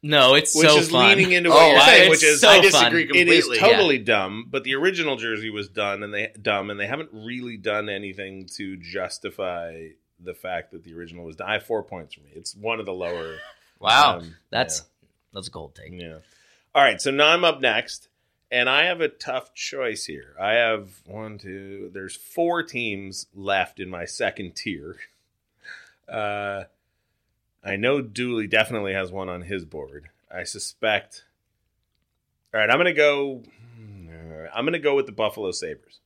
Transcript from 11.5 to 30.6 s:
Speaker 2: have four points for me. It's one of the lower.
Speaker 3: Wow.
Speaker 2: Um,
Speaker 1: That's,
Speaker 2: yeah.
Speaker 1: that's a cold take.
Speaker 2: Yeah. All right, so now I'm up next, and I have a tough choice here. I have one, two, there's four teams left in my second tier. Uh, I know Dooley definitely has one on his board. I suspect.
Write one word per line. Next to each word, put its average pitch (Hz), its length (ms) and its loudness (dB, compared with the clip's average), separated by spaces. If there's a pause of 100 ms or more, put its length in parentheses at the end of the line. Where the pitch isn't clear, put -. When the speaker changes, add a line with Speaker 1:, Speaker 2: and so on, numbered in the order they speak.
Speaker 2:
have 101 120 -6
four 110 160 -4
points 85 320 -16
for - 60 -20
me. 71 140 -20
It's 82 200 -16
one 110 260 -8
of 101 60 -12
the 98 80 -10
lower. 85 420 -8 (440)
Speaker 3:
Wow. 113 380 4
Speaker 2:
Um, 82 180 -18 (140)
Speaker 1:
That's, - 300 -4
Speaker 2:
yeah. - 280 -20 (240)
Speaker 1:
that's 95 160 -16
a - 20 -16
cold 76 240 -18
take. - 260 -20
Speaker 2:
Yeah. 80 180 -16 (560)
All 139 80 4
right, 120 180 2
so 139 100 -2
now 143 180 2
I'm 175 160 2
up 151 160 2
next, 120 480 -4 (420)
and 123 180 0
I 143 160 2
have 175 160 -4
a 156 80 -2
tough - 460 -10
choice 123 500 -8
here. 65 340 -16
I 98 140 -2
have 110 380 0 (160)
one, 107 320 -16
two, 98 540 -16
there's 95 220 -14
four 170 480 -4
teams 101 720 -10
left 95 460 -4
in 92 100 -10
my 87 140 -10
second 95 500 -8
tier. 85 420 -12 (1120)
Uh, 101 560 -8 (1000)
I 98 120 -6
know 127 240 0
Dooley 120 460 -6
definitely 107 460 -2
has 95 180 -6
one 95 180 -10
on 90 140 -10
his 90 220 -10
board. 76 460 -18 (200)
I 87 140 -12
suspect. - 800 -6 (1300)